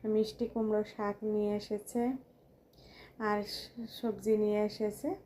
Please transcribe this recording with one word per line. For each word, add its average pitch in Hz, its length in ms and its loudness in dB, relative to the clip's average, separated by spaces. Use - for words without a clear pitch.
মিষ্টি 214 420 2
কুমড়ো 214 360 0
শাক 202 260 -2
নিয়ে 208 340 0
এসেছে 240 560 -2
আর 208 240 2
সবজি 214 500 2
নিয়ে 208 280 4
এসেছে। 214 500 -2